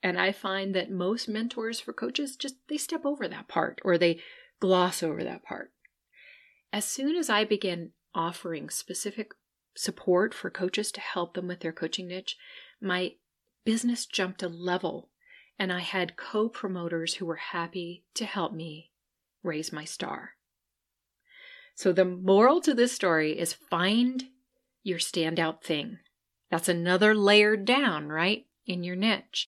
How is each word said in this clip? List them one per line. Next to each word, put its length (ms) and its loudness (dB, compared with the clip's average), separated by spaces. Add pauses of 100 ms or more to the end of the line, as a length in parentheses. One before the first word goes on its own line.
And 180 0
I 120 4
find 440 -4
that 160 -2
most 360 -2
mentors 520 -4
for 120 -12
coaches 440 -6
just, 200 -8 (140)
they 80 -2
step 280 -4
over 220 -2
that 200 -10
part 360 -4
or 140 4
they 220 4 (400)
gloss 420 4
over 220 -2
that 200 -8
part. 280 -12 (1000)
As 140 -2
soon 300 -2
as 140 0
I 140 4
began 480 -2 (220)
offering 560 -4
specific 640 -8 (420)
support 580 2
for 160 -8
coaches 440 -4
to 80 -12
help 320 -6
them 140 -6
with 140 -8
their 100 -4
coaching 360 -6
niche, 300 -8 (420)
my 340 -2 (520)
business 400 0
jumped 380 -2
a 40 -4
level, 600 -4 (480)
and 160 -2
I 60 -2
had 380 -2
co-promoters 1000 -4
who 100 -6
were 120 -4
happy 760 -6
to 120 -4
help 280 -4
me 380 -12 (500)
raise 320 -4
my 120 -10
star. 460 -10 (1400)
So 160 2
the 140 6
moral 560 6
to 120 2
this 200 2
story 440 2
is 160 -2
find 720 0 (600)
your 160 -4
standout 640 0
thing. 380 -4 (500)
That's 200 0
another 440 6
layer 440 8
down, 500 2
right, 380 0 (200)
in 180 -4
your 120 -4
niche. 540 0 (100)